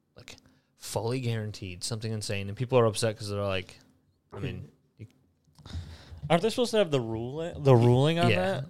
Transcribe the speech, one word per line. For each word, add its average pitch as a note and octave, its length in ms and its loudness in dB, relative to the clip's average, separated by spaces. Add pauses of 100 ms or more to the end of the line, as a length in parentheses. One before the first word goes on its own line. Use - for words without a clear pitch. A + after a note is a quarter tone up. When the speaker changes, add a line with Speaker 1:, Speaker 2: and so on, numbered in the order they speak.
(160)
Speaker 1:
like, - 200 -20 (440)
fully A2+ 400 -4
guaranteed, G#2+ 640 -6
something A2+ 280 -6
insane, G2+ 380 -6
and G2+ 80 -10
people B2+ 220 2
are A#2 60 8
upset A2 320 0
'cause G#2 120 -10
they're G2+ 140 -4
like, F#2+ 340 -4 (560)
I G#2 60 -14
mean, F#2 280 -10 (300)
you A2 80 -18 (1200)
Speaker 2:
Aren't E3+ 120 2
they - 80 2
supposed A#3 220 -2
to A3 60 2
have F#3 140 4
the C#3 80 2
ruling, B2 640 -6
the C3+ 120 8
ruling B2 440 6
on F3 100 4
Speaker 1:
Yeah. - 60 4 (160)
Speaker 2:
that? C3+ 180 -6